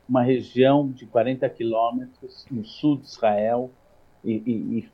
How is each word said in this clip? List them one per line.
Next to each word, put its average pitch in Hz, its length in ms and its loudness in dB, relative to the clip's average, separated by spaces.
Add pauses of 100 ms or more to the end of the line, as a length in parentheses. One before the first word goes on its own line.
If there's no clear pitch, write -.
uma 127 140 2
região 131 640 2
de 131 160 -12
quarenta 131 460 0
quilômetros 117 1000 -4
no 110 140 -8
sul 147 320 -2
de 135 100 -18
Israel, 113 640 0 (540)
e, 110 220 -2
e, 113 320 -2
e 110 40 -4 (120)